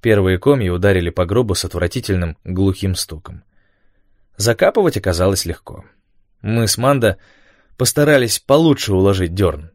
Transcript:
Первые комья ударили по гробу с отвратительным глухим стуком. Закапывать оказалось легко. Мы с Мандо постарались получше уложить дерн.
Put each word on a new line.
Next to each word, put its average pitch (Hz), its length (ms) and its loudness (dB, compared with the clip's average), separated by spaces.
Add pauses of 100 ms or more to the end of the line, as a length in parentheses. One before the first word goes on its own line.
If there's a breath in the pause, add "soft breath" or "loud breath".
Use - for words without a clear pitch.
Первые 95 380 2
комья 123 340 0
ударили 90 380 2
по 90 160 -2
гробу 110 280 0
с - 100 -6
отвратительным 87 800 -4
глухим 95 520 -2
стуком. 85 500 -12 (920)
Закапывать 127 600 2
оказалось 92 480 0
легко. - 400 -12 (560)
Мы 113 260 -2
с - 120 -2
Мандо 120 400 0 (580 soft breath)
постарались 135 640 2
получше 143 560 2
уложить 95 400 0
дерн. 82 400 -2